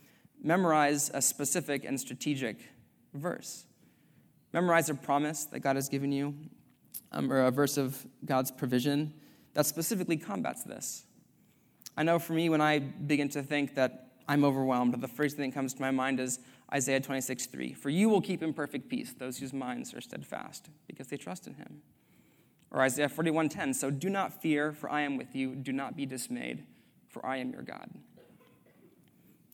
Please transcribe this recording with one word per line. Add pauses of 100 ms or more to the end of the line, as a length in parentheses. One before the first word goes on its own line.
(440)
memorize
a
specific
and
strategic (540)
verse. (880)
Memorize
a
promise
that
God
has
given
you, (760)
um,
or
a
verse
of (180)
God's
provision (400)
that
specifically
combats
this. (920)
I
know
for
me,
when
I
begin
to
think
that (220)
I'm
overwhelmed,
the
first
thing
that
comes
to
my
mind
is (340)
Isaiah
twenty-six
three.
"For
you
will
keep
in
perfect
peace
those
whose
minds
are
steadfast (180)
because
they
trust
in
him." (880)
Or
Isaiah
forty-one
ten,
"So
do
not
fear,
for
I
am
with
you.
Do
not
be
dismayed, (460)
for
I
am
your
God." (1600)